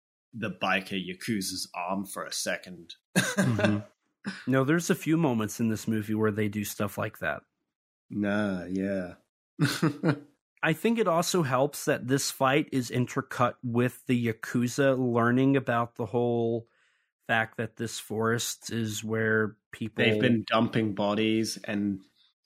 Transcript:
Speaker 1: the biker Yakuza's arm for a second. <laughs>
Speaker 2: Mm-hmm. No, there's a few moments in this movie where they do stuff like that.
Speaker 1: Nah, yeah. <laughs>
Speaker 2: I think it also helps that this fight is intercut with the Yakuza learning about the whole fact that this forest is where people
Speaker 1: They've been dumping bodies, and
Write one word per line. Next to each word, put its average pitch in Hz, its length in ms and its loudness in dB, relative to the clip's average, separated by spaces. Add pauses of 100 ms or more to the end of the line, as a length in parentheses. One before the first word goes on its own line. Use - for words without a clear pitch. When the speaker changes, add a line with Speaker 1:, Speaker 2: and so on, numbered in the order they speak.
(340)
Speaker 1:
the 110 180 -6
biker 95 460 -2
Yakuza's 92 800 -6
arm 92 300 -4
for - 180 -8
a 71 80 -10
second. 90 640 -8 (200)
<laughs> - 0 - (200)
Speaker 2:
Mm-hmm. 107 440 2 (680)
No, 135 160 4
there's 165 260 2
a 185 60 4
few 156 220 0
moments 120 420 0
in 117 100 2
this 107 180 -4
movie 110 280 -2
where 107 160 2
they 107 160 0
do 104 160 -4
stuff 101 340 -6
like 107 220 -6
that. 78 240 -4 (680)
Speaker 1:
Nah, 101 560 0
yeah. 95 500 -4 (440)
<laughs> - 1040 -2
Speaker 2:
I 160 100 2
think 226 240 0
it 214 100 2
also 175 360 2
helps 135 420 0
that 123 220 0
this 135 240 2
fight 139 400 2
is 123 180 -2
intercut 123 640 -2 (100)
with 123 440 0
the 120 260 2
Yakuza 131 640 2
learning 123 600 4
about 117 380 0
the 117 120 -4
whole 117 580 0 (640)
fact 113 300 0
that 113 180 -6
this 113 240 -6
forest 113 720 -2
is 110 320 -4
where 110 540 0 (140)
people 117 320 -4
Speaker 1:
They've 107 160 4
been 117 280 4
dumping 110 480 2
bodies, 110 680 0
and 101 380 -2 (440)